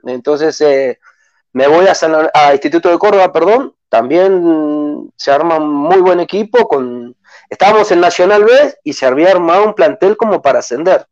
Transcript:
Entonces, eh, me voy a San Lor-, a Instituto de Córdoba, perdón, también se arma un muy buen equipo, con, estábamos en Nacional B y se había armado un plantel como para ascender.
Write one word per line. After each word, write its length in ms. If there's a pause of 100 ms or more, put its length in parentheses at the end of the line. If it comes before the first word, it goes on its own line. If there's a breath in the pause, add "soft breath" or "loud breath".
Entonces, 580
eh, 380 (540 soft breath)
me 140
voy 200
a 60
San 180
Lor-, 220
a 180
Instituto 380
de 80
Córdoba, 340
perdón, 440 (120)
también 1300
se 160
arma 260
un 120
muy 300
buen 200
equipo, 480
con, 480 (340 soft breath)
estábamos 420
en 80
Nacional 440
B 80 (320)
y 100
se 120
había 240
armado 360
un 100
plantel 420
como 240
para 180
ascender. 520